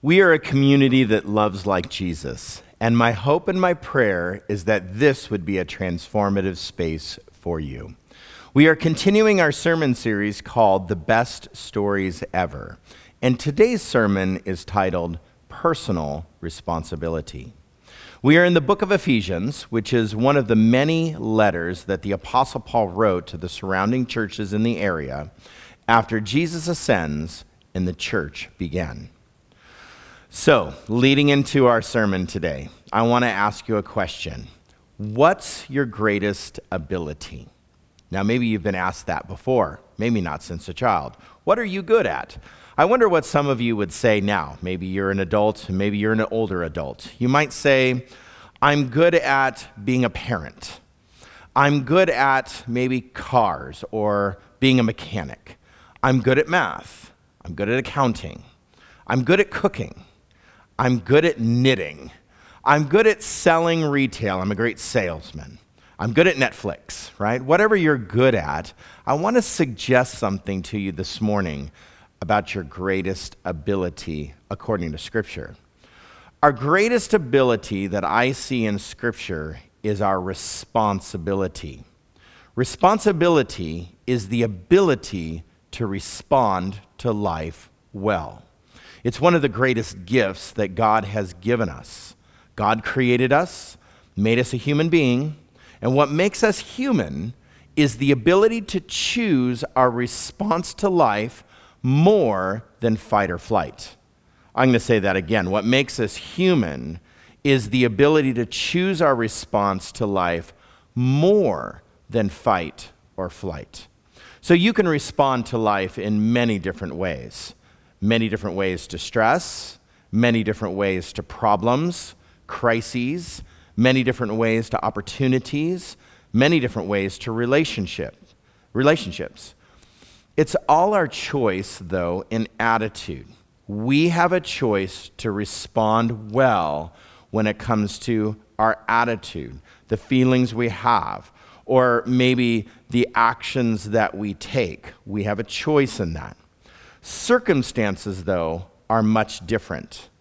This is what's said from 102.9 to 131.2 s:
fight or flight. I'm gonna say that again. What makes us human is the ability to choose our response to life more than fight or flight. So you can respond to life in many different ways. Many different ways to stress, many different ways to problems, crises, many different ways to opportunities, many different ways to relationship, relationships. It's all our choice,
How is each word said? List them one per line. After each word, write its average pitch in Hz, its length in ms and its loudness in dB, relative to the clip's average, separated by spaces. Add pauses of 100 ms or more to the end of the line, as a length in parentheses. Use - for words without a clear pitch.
fight 101 340 0
or 87 80 -4
flight. - 580 -4 (580)
I'm 131 140 4
gonna 120 120 6
say 113 180 2
that 95 180 2
again. 92 340 0
What 101 140 0
makes 127 340 0
us 110 180 -2
human 87 840 -2 (420)
is 131 280 2
the 127 140 4
ability 135 500 4
to 117 100 0
choose 180 560 -2
our 147 140 4
response 104 800 -2
to - 120 -4
life 90 480 -2 (420)
more 131 880 0 (280)
than 107 180 0
fight 90 600 -2 (260)
or 90 140 -6
flight. - 580 -12 (540)
So - 100 2
you 180 220 4
can 202 120 2
respond 139 600 0
to 123 100 -6
life 101 420 0
in 107 360 0
many 117 240 2
different 87 380 -6
ways. 76 580 -8 (480)
Many 113 280 2
different 98 260 -4
ways 95 300 -2
to 87 120 -10
stress, - 800 -2 (320)
many 117 320 2
different 101 320 -4
ways 95 380 -2
to 95 100 -8
problems, 117 920 0 (320)
crises, 123 960 -2 (340)
many 127 260 4
different 120 320 -2
ways 113 360 0
to - 120 -2
opportunities, 135 1160 -4 (340)
many 143 280 4
different 110 280 -4
ways 98 300 -2
to - 120 -10
relationship, 117 840 -2 (560)
relationships. - 800 -2 (800)
It's - 220 0 (100)
all 175 280 4
our 180 120 2
choice, 104 800 -4